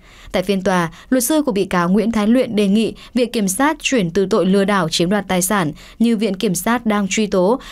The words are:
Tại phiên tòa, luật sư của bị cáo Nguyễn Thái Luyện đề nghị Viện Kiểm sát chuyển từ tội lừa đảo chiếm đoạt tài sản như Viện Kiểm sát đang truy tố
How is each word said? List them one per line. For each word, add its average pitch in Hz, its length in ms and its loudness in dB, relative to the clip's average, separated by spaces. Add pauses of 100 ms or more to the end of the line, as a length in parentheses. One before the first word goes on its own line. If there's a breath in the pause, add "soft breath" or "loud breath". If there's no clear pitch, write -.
(320 loud breath)
Tại 185 120 -2
phiên 196 180 -2
tòa, 180 300 0 (180 loud breath)
luật 254 140 2
sư 311 180 2
của 277 100 -2
bị 190 140 0
cáo 175 240 0
Nguyễn 208 220 2
Thái 214 160 0
Luyện 240 280 2
đề 208 120 2
nghị 202 260 2 (200 loud breath)
Viện 233 180 0
Kiểm 214 160 -2
sát 285 340 0
chuyển 196 300 0
từ 190 140 0
tội 190 200 2
lừa 196 200 2
đảo 185 240 0
chiếm 170 200 0
đoạt 202 180 -2
tài 185 140 0
sản 175 300 -2 (280 loud breath)
như 226 180 2
Viện 202 160 -2
Kiểm 190 220 -2
sát 214 300 -2
đang 208 220 0
truy 208 200 -2
tố 196 320 2 (120)